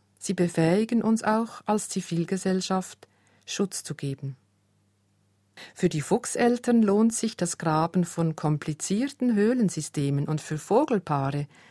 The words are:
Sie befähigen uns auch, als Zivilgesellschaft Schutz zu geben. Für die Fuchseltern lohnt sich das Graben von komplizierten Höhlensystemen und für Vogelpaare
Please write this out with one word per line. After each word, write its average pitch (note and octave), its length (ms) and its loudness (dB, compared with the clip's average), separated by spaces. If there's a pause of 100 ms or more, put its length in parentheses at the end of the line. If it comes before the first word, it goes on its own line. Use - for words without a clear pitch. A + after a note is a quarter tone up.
(200)
Sie - 140 -4
befähigen F3+ 680 2
uns A3 220 2
auch, A3 420 -2
als G#3+ 240 0
Zivilgesellschaft F#3 1160 -4 (380)
Schutz - 380 -4
zu D3 120 -10
geben. C3+ 400 -8 (1400)
Für F3+ 160 0
die D3+ 120 0
Fuchseltern A#3+ 800 2
lohnt G#3+ 320 4
sich - 240 -4
das E3+ 200 -2
Graben E3 480 2
von D#3+ 300 -2
komplizierten G3+ 1000 -2
Höhlensystemen D#3 920 0
und D#3 140 -2
für D#3 160 -6
Vogelpaare D3 880 0 (240)